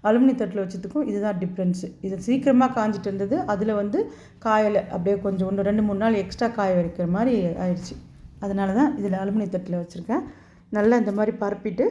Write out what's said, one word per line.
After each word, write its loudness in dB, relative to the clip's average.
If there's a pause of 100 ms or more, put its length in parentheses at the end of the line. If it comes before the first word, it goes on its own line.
அலுமினிய 6
தட்டுல -4
வச்சதுக்கும் -4
இதுதான் -2
டிஃப்ரென்ஸு. -2 (140)
இது -6
சீக்கிரமா 4
காஞ்சிட்டு -2
இருந்தது, -2 (100)
அதுல 0
வந்து 0 (420)
காயல. 2 (120)
அப்படியே 0
கொஞ்சம் -2
ஒண்ணு, 0
ரெண்டு, 2
மூணு 0
நாள் 2
எக்ஸ்ட்ரா -2
காய 0
வைக்கிற 0
மாதிரி 2 (200)
ஆயிடுச்சு. -4 (440)
அதனால -2
தான் 2
இதுல -2
அலுமினிய -2
தட்டுல -4
வச்சிருக்கேன். -4 (480)
நல்லா 4
இந்த 2
மாதிரி 0
பரப்பிட்டு -2